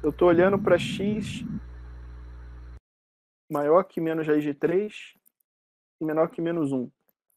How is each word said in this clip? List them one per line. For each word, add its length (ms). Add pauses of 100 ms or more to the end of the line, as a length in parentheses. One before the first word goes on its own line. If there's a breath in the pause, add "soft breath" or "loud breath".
Eu 120
tô 140
olhando 300
pra 220
x 640 (2000)
maior 320
que 180
menos 240
raiz 200
de 100
três 640 (800)
e 40
menor 260
que 100
menos 300
um. 180 (480)